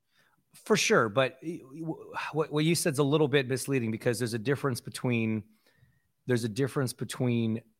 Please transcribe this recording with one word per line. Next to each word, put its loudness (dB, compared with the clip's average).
For -2
sure, 4
but 0
y-, -8
w-, -10
what, -2
what 2
you 4
said's 2
a 4
little 4
bit 2
misleading 0
because 0
there's -2
a -2
difference -2
between, -2
there's 2
a -4
difference -2
between -2